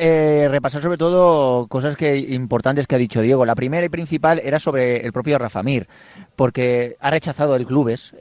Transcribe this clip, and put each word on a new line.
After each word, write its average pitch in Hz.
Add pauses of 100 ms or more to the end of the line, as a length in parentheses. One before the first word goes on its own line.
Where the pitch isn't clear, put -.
eh, 156
repasar 139
sobre 170
todo 160
cosas 139
que, 147
importantes 127
que -
ha 131
dicho 120
Diego. 127
La 117
primera 135
y 170
principal 160
era 139
sobre 127
el 117
propio 127
Rafa 110
Mir, 123 (480)
porque 123
ha 139
rechazado 151
el 123
clubes, 123